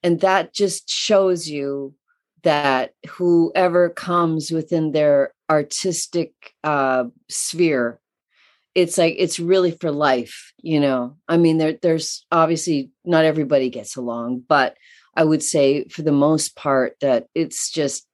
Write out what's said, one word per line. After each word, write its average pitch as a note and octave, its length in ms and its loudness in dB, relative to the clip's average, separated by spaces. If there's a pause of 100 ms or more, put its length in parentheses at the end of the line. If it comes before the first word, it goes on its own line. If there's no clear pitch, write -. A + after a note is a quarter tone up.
And E3+ 180 2
that F#3+ 320 0
just - 360 -4
shows F#3 580 0
you C#3 460 -6 (500)
that C#3+ 500 0 (160)
whoever F3 800 2
comes E3+ 600 -2
within D#3+ 400 -2
their C#3+ 420 2 (160)
artistic, E3 840 -2 (300)
uh, C3+ 420 0 (240)
sphere, C#3 720 -2 (760)
it's F3 220 2
like, E3 200 2
it's F3 220 -2
really F3+ 320 2
for E3 200 -6
life, C3+ 600 -2 (100)
you D#3 180 0
know? C3 360 -2 (120)
I E3+ 100 2
mean, E3 200 4
there, D#3 240 0
there's - 500 -2
obviously D#3+ 600 0 (140)
not E3 200 2
everybody C#3+ 440 0
gets A#2 260 -12
along, A#2+ 520 -8
but C#3 280 2 (400)
I E3 80 2
would D#3 180 2
say C#3+ 460 0
for - 160 -12
the D#3 80 0
most D3 440 2
part C3+ 460 -2
that C3+ 320 0
it's - 380 -6
just C#3+ 420 -4